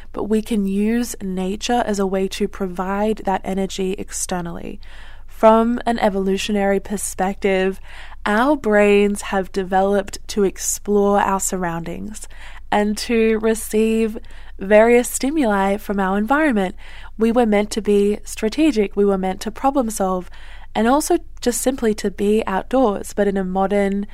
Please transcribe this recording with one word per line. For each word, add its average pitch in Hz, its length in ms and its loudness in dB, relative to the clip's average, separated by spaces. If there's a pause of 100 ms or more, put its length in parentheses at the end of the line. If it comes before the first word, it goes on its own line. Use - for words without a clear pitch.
(120)
But - 120 -4
we 214 180 0
can 208 240 -2
use 214 540 0
nature 196 680 -2
as 202 120 -2
a 196 80 0
way 190 220 0
to 202 200 -4
provide 196 760 -2
that 190 200 0
energy 190 480 -4
externally. 180 880 -8 (460)
From 226 580 4
an 233 140 0
evolutionary 196 840 0
perspective, 190 960 -2 (460)
our 240 320 2
brains 208 680 4
have 196 300 -2
developed 196 640 0 (100)
to 202 160 0
explore 202 760 2
our 196 200 2
surroundings 180 840 -6 (440)
and 208 280 2
to 220 420 2
receive 220 760 0 (420)
various 226 520 6
stimuli 214 640 2
from 202 240 -4
our 190 160 0
environment. 220 580 2 (440)
We 226 140 2
were 247 120 6
meant 208 280 2
to 214 100 -2
be 202 420 2
strategic, 220 720 0
we 202 80 4
were 196 140 2
meant 185 240 -4
to 220 80 -6
problem 269 400 0
solve, 185 400 -2 (440)
and 220 140 2
also 302 300 2 (220)
just 240 200 -2
simply 247 340 0
to 208 160 -4
be 208 360 0
outdoors. 202 640 0
But 202 160 2
in 196 80 0
a 190 80 0
modern, 196 680 0